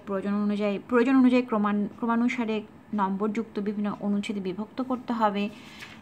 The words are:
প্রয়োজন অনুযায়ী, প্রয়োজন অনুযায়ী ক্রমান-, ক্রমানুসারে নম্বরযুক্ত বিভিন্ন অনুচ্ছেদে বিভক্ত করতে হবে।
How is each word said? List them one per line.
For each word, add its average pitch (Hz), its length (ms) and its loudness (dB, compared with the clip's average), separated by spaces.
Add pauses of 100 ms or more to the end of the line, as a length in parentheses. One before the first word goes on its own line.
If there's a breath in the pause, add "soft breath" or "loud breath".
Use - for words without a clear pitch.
প্রয়োজন 202 280 -2
অনুযায়ী, 208 540 0
প্রয়োজন 254 280 4
অনুযায়ী 247 280 6
ক্রমান-, 208 440 0 (100)
ক্রমানুসারে 233 640 0 (320)
নম্বরযুক্ত 208 640 -2
বিভিন্ন 208 400 -2
অনুচ্ছেদে 202 400 -2
বিভক্ত 190 420 -6
করতে 254 320 -4
হবে। 202 360 0 (520 loud breath)